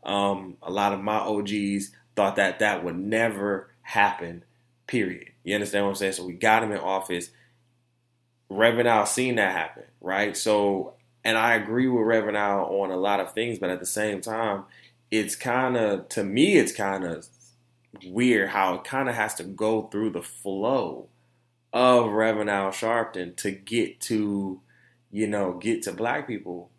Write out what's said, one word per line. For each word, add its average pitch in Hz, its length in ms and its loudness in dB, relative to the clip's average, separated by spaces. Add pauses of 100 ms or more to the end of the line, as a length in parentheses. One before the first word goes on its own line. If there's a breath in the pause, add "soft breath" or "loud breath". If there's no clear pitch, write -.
um, 98 580 -2
a - 80 -12
lot 101 220 0
of 98 80 -2
my 107 240 -2
O 107 180 -2
Gs 101 500 -2 (240 soft breath)
thought 98 200 2
that 95 240 0
that 104 240 0
would 87 140 -6
never 101 720 -2 (100)
happen, 87 640 2 (440)
period. 95 420 -4 (140)
You 92 120 -2
understand 101 300 0
what 98 60 0
I'm 98 40 -4
saying? 95 180 -2
So 90 120 -8
we 90 80 -8
got 110 300 4
him 107 80 -4
in 101 80 -4
office. 92 500 -4 (1200 soft breath)
Reverend 113 380 4
Al 110 180 6
seen 123 300 0
that 98 180 2
happen, 82 300 -6 (180)
right? 101 340 -2
So, 101 580 2 (300)
and 113 140 2
I 117 180 6
agree 113 320 0
with 120 180 2
Reverend 107 320 2
Al 101 280 2 (160)
on 95 100 -2
a 92 60 -2
lot 98 220 2
of 92 140 -4
things, 113 260 -4
but 90 100 -2
at 90 100 -4
the 90 60 -10
same 104 360 -2
time, 110 440 -4 (460 loud breath)
it's 107 240 0
kinda, 120 760 0
to 107 140 -2
me, 139 340 4
it's 120 140 4
kinda 92 520 -4 (840)
weird 101 440 2
how 95 260 2
it 87 80 -8
kinda 131 300 -2
has 107 220 -2
to - 80 -10
go 107 400 -2
through 110 280 -4
the 87 100 -8
flow 98 840 -4 (640)
of 120 400 6
Reverend 107 380 2
Al 98 200 0
Sharpton 110 680 -4
to - 140 -4
get 104 500 -4
to, 101 600 -2 (500 soft breath)
you 104 160 -2
know, 101 260 0
get 95 300 -2
to 98 80 -4
black 120 360 -4
people. 90 520 -10